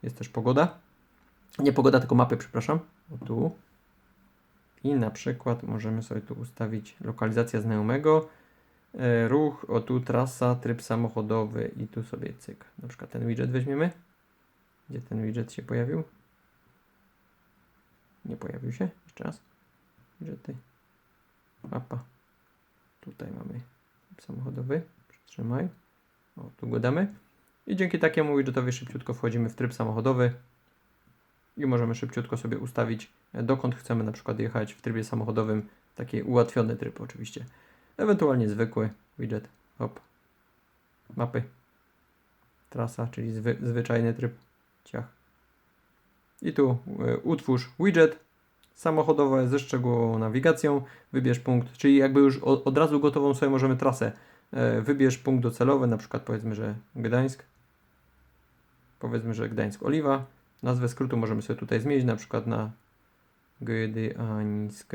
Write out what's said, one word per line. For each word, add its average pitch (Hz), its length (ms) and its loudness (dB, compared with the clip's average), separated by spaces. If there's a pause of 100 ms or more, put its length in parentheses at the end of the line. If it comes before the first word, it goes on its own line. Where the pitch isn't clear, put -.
Jest 120 140 -10
też - 120 -12
pogoda. 131 480 2 (800)
Nie 139 140 6
pogoda, 131 260 8
tylko 123 160 2
mapy, 123 220 4
przepraszam. 147 420 -2 (320)
O, 127 140 -12
tu. 127 300 -2 (1300)
I 139 100 0
na 113 180 2
przykład 123 520 -4
możemy 110 400 -4
sobie 110 180 -6
tu - 120 -12
ustawić 113 680 -8
lokalizację 113 600 0
znajomego, 127 680 2 (640)
e, 117 340 2
ruch, 143 420 2
o 113 120 2
tu 127 180 0
trasa, 123 560 0
tryb 120 260 -4
samochodowy 110 960 -2
i 117 100 -6
tu 117 160 -8
sobie - 300 -10
cyk. - 320 -18 (140)
Na - 80 -14
przykład - 240 -16
ten 117 160 -4
widget 123 240 -2
weźmiemy. 139 400 0 (1000)
Gdzie 131 120 -10
ten 110 240 -6
widget 117 280 -6
się - 80 -12
pojawił? 123 420 -2 (2250)
Nie - 120 -10
pojawił 127 340 -8
się. 175 180 -4 (160)
Jeszcze - 180 -16
raz. - 180 -8 (800)
Widgety. 151 340 -12 (1160)
Mapa. 123 320 -10 (1000)
Tutaj - 300 -14
mamy - 220 -12 (540)
tryb - 140 -20
samochodowy. 131 600 -6 (280)
Przytrzymaj. 127 600 -6 (680)
O, - 200 -16
tu 120 100 -10
go 117 120 -2
damy. 156 340 0 (540)
I 196 80 -2
dzięki 180 240 0
takiemu 156 380 2
widgetowi 131 340 0
szybciutko 123 420 -8
wchodzimy 117 360 -2
w 113 60 -14
tryb 123 180 -2
samochodowy. 120 600 2 (1200)
I 147 80 -4
możemy 120 300 2
szybciutko 123 420 -6
sobie 117 200 -4
ustawić, 113 540 -4 (220)
e, 120 100 -4
dokąd 131 320 0
chcemy 113 280 -2
na 107 80 -4
przykład 113 280 -6
jechać 113 340 -2
w - 80 -20
trybie 113 220 -4
samochodowym. 110 640 -2 (280)
Taki 117 280 -6
ułatwiony 117 520 2
tryb 113 260 -8
oczywiście. 117 440 -12 (520)
Ewentualnie 151 520 4
zwykły 110 400 0 (300)
widget. 110 280 -6 (300)
Hop. 120 220 -6 (1160)
Mapy. 120 280 -2 (1300)
Trasa, 117 380 -6
czyli 113 240 -8
zwy-, 117 360 -2
zwyczajny 117 460 0
tryb. 123 220 -4 (480)
Ciach. - 240 -10 (1300)
I 160 120 -2
tu, 131 240 4 (220)
e, 120 180 0
utwórz - 640 0
widget 165 400 6 (580)
samochodowy 143 720 4
ze 135 120 2
szczegółową 120 600 0
nawigacją. 139 600 2 (300)
Wybierz 123 280 2
punkt, 123 380 0
czyli 139 200 8
jakby 135 220 6
już 135 240 8
o-, 135 200 4
od 135 140 2
razu 147 220 4
gotową 143 340 4
sobie 135 160 2
możemy 131 280 4
trasę. 123 340 0 (420)
E, 117 280 2
wybierz 135 360 4
punkt 131 260 2
docelowy, 127 440 2
na 113 100 2
przykład - 260 -8
powiedzmy, 110 320 -4
że 107 200 -6 (200)
Gdańsk. 123 480 0 (1600)
Powiedzmy, 117 340 -4
że 110 160 -4
Gdańsk 107 340 -4
Oliwa. 139 420 0 (380)
Nazwę 123 260 0
skrótu 131 280 -2
możemy 110 240 0
sobie - 180 -6
tutaj 117 200 0
zmienić, 135 260 2
na 113 100 2
przykład 113 320 -6
na 113 240 -2 (880)
Gdyńsk. 107 1300 -4